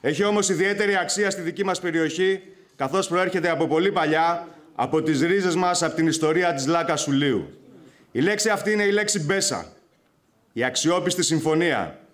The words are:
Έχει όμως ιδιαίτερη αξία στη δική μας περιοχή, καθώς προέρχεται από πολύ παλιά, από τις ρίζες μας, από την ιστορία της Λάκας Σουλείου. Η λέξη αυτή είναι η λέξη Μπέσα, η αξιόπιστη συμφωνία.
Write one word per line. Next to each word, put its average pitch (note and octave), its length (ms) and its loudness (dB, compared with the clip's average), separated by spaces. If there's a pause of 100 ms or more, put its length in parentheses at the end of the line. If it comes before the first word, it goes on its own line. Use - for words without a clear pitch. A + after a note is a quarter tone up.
Έχει D3+ 220 0
όμως G#3 260 2
ιδιαίτερη G3 460 0
αξία F#3+ 340 0
στη F#3+ 120 -6
δική F3 240 -4
μας F#3 140 -2
περιοχή, F3 640 0 (340)
καθώς E3+ 320 -2
προέρχεται F3+ 420 0
από E3 180 0
πολύ E3 240 2
παλιά, E3 560 0 (280)
από C#3+ 260 0
τις D#3 200 0
ρίζες F3+ 340 2
μας, F3+ 280 0
από D#3+ 120 -2
την E3 120 2
ιστορία D#3+ 460 2
της C3+ 140 -4
Λάκας E3 340 0
Σουλείου. C#3 580 0 (520)
Η A2 80 -4
λέξη G#3 300 0
αυτή G3+ 220 -2
είναι G#3 120 2
η G3+ 80 2
λέξη G#3 280 0
Μπέσα, D3 520 -2 (840)
η A2+ 100 -2
αξιόπιστη F3 600 0
συμφωνία. D#3 760 0 (140)